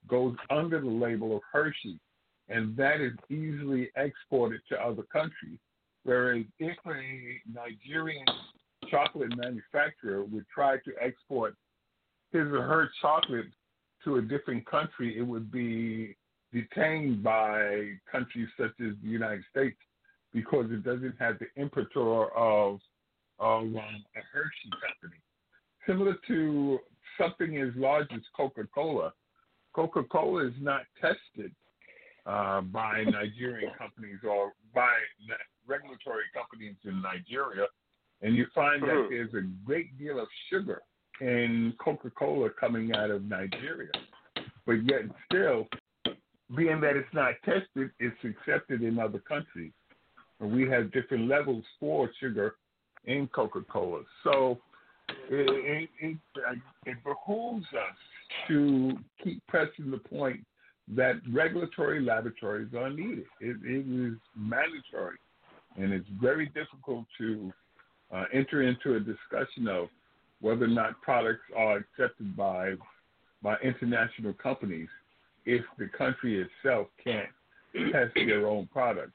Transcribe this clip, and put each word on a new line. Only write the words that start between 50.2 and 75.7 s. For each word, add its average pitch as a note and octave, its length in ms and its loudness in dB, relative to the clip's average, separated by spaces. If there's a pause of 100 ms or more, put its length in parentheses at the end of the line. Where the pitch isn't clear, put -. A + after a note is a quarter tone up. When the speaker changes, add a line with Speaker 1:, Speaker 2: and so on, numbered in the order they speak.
Speaker 1:
And G#2+ 120 -4
we C3 180 4
have A#2 220 2
different B2 360 0
levels C3+ 340 2 (160)
for D3 400 0
sugar G#2+ 360 0 (500)
in C#3 240 0
Coca-Cola. F#2 760 -2 (200)
So C3 360 6 (680)
it, C#3 600 2 (120)
it, D#3+ 160 -4 (200)
it, B2 220 -4 (280)
it B2+ 180 -6
behooves G#3 680 -4
us G2 220 -4 (520)
to C#3 440 6 (300)
keep F3 240 -4
pressing D#3 440 0
the C3 80 -4
point C3+ 420 -4 (480)
that B2 260 4 (180)
regulatory D#3+ 680 2
laboratories A2+ 720 -2
are B2 160 -2
needed. D#3 340 -6 (160)
It, A#2+ 240 -4
it C3+ 220 -2 (260)
is A2+ 60 -8 (180)
mandatory, A2+ 800 -4 (600)
and G2 140 0
it's F#2+ 160 -4 (120)
very D3 260 2
difficult C#3 600 -8 (120)
to, G#2+ 340 -4 (600)
uh, F#2+ 120 -4 (100)
enter C3+ 280 2
into B2 340 2
a G#2+ 40 2
discussion A2+ 680 -4
of F2+ 220 -2 (540)
whether A2+ 240 4
or - 20 4
not A2+ 320 2
products A#2 400 2 (160)
are G#2+ 220 4
accepted G#2 580 -2
by, F#2+ 380 0 (680)
by G#2 220 0
international A#2 720 0
companies F#2+ 540 -4 (580)
if A#2 160 4 (160)